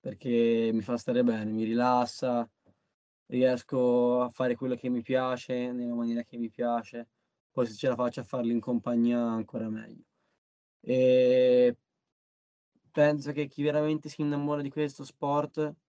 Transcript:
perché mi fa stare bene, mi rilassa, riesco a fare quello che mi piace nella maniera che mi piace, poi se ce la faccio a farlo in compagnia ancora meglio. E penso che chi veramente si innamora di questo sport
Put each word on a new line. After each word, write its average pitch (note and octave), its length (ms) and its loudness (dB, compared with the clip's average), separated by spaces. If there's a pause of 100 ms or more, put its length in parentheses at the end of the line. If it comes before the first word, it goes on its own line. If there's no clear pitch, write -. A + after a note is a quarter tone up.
perché A#2 720 0
mi A2+ 100 -2
fa A#2+ 160 -4
stare B2 260 0
bene, A2 260 0
mi A2 140 -2
rilassa, A#2+ 840 0 (800)
riesco B2 920 2
a B2 100 -2
fare B2+ 240 -2
quello B2+ 200 -4
che B2+ 160 -8
mi B2 120 -2
piace B2+ 680 -4
nella A#2+ 220 -6
maniera A#2 300 -4
che - 120 -18
mi A#2 140 -6
piace, A#2+ 580 -6 (420)
poi B2 160 -2
se A2 80 -10
ce C3 140 -2
la B2 60 0
faccio A#2+ 260 -4
a A#2 40 -10
farlo A#2+ 280 -4
in A#2 80 0
compagnia A#2+ 600 0
ancora A2+ 480 -4
meglio. A2 340 -12 (760)
E B2+ 960 6 (1120)
penso D3 420 2
che C#3+ 160 -4
chi C#3+ 140 -8
veramente D3+ 460 0
si - 120 -12
innamora D3 420 -2
di C#3 80 -6
questo C#3+ 340 -6
sport D3 680 -4 (140)